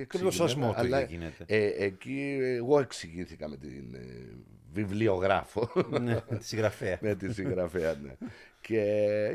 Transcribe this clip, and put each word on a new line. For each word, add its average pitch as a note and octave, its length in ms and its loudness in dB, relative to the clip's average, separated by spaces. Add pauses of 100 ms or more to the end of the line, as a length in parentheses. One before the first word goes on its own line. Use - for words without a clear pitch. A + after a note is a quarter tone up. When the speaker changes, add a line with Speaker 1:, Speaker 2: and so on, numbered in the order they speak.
Speaker 1:
και - 100 -2
με - 20 -4
το F#3 80 2
Speaker 2:
εξηγημένα, F3 220 4
Speaker 1:
Σασμό B2+ 240 2
το G#2 60 -2
Speaker 2:
αλλά, B2 220 2
Speaker 1:
ίδιο E2+ 160 -4
γίνεται. E2 300 -8
Speaker 2:
ε, G#2 380 4
εκεί C3+ 560 -4
εγώ B2+ 380 4
εξηγήθηκα E2 680 -4
με D2 80 -10
την, C2+ 380 -12
ε, B1 380 -14 (400)
βιβλιογράφο. G2 1000 2 (300)
Speaker 1:
Ναι, A#2 180 0 (100)
με A2 80 -2
τη - 80 -10
συγγραφέα. G#2+ 560 0
Speaker 2:
<laughs> G#2+ 60 -2
Με G#2 80 2
τη F#2+ 180 -4
συγγραφέα, F2+ 720 0
ναι. C2+ 120 -12 (460)
Και G#2 440 2 (300)